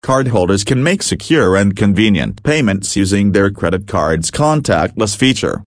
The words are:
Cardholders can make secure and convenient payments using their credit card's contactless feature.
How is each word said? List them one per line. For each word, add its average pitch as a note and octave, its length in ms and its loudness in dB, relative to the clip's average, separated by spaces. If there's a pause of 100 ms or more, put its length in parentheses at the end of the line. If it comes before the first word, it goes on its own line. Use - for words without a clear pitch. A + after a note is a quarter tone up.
Cardholders A2 600 0
can B2+ 160 0
make F3+ 220 0
secure F#2+ 520 2
and G2+ 200 2
convenient G2 640 0
payments A2+ 540 -2
using G2+ 340 0
their G2 220 2
credit F#2+ 340 -4
card's D#2+ 460 -2
contactless A2 840 0
feature. B2+ 500 -2